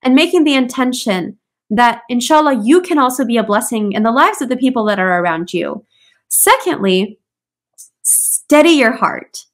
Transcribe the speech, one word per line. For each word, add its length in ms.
and 120
making 300
the 100
intention 800
that, 400
inshallah, 560
you 160
can 180
also 260
be 120
a 60
blessing 500
in 120
the 80
lives 280
of 80
the 80
people 300
that 140
are 200
around 320
you. 320
Secondly, 880
steady 680
your 220
heart. 600